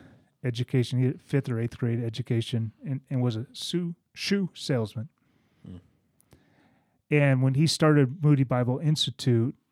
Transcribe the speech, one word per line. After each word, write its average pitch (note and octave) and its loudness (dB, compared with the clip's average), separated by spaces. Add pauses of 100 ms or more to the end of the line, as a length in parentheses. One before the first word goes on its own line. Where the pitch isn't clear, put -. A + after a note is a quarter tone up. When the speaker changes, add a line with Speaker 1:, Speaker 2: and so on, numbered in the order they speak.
(440)
Speaker 1:
education, B2 -2
he B2+ 2
had - -2
fifth C3+ -2
or A#2 -2
eighth A#2 -4
grade A#2 -2
education, A2+ -2 (140)
and, C#3 -6
and B2+ 0
was A#2+ 0
a A2+ -6
shoe, F3 -6 (180)
shoe G3+ -2
salesman. A2+ -4 (560)
Speaker 2:
Hmm. F#2 -16 (1300)
Speaker 1:
And C#3+ 4
when C3 2
he D3+ 2
started D3 4
Moody C#3+ 6
Bible B2 -2
Institute, C3 0 (160)